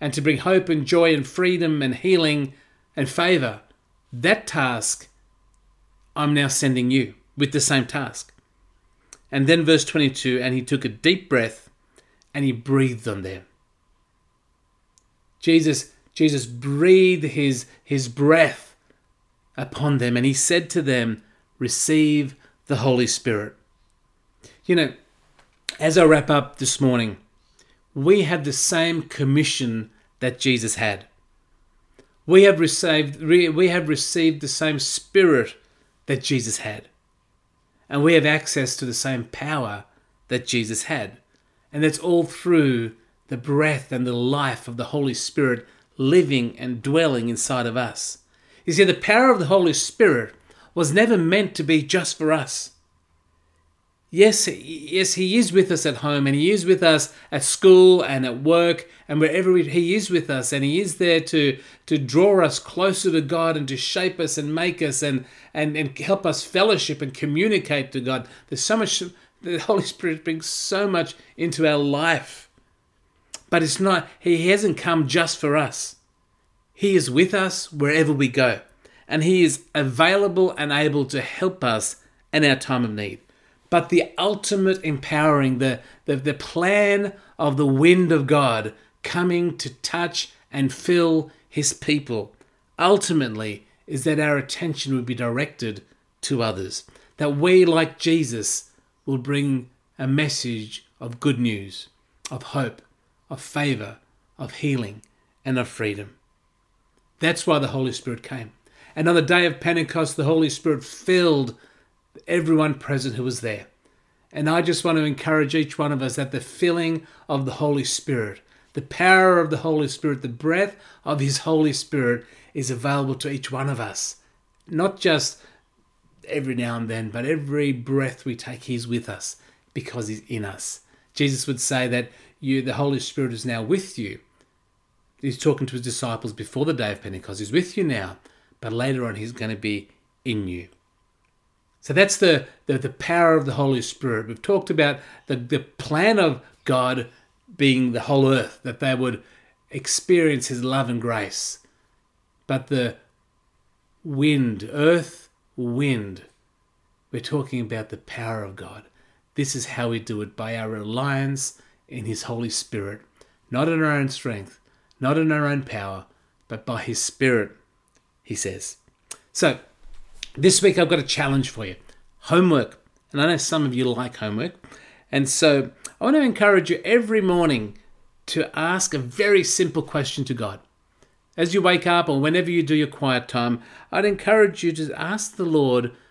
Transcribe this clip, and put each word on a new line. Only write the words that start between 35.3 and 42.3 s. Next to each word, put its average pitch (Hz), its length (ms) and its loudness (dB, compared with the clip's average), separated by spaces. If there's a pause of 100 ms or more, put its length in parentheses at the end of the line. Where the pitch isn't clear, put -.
that 135 160 -2
Jesus 113 360 -2
had. 104 300 -10 (1000)
And 143 160 0
we 165 100 6
have 151 100 6
access 151 520 0
to 135 100 -6
the 120 80 -6
same 127 300 -4
power 127 600 -8 (440)
that 127 180 -4
Jesus 113 380 -4
had. 113 340 -8 (540)
And 147 100 -2
that's 156 160 2
all 170 240 2
through 135 720 2 (360)